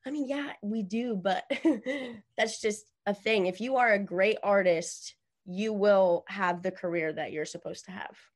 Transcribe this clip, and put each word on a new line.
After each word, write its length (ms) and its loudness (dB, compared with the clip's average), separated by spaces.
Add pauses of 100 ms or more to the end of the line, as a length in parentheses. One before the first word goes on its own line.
I 40 -8
mean, 160 -4
yeah, 260 -4 (100)
we 200 -2
do, 320 -2
but 300 0 (180)
<laughs> 760 -2
that's 220 0
just 260 -2 (200)
a 80 0
thing. 320 2
If 140 -4
you 160 -2
are 160 6
a 60 6
great 440 2
artist, 720 2 (300)
you 300 -4
will 540 4
have 340 -2
the 100 -2
career 400 -4
that 200 -6
you're 120 -4
supposed 420 -12
to 40 -18
have. 260 -12 (200)